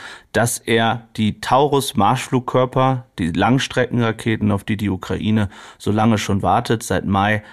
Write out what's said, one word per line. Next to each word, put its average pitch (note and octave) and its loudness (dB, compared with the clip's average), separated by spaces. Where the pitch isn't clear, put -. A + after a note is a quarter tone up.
dass A#2 0
er A2+ 0
die G#2+ -2
Taurus-Marschflugkörper, C3 0
die E2 -2
Langstreckenraketen, A2+ 0
auf G2 -2
die G#2+ -4
die G2+ -2
Ukraine F#2+ -2
so - -2
lange A2 2
schon G2 -2
wartet, G#2+ 0
seit - -2
Mai, G2+ 0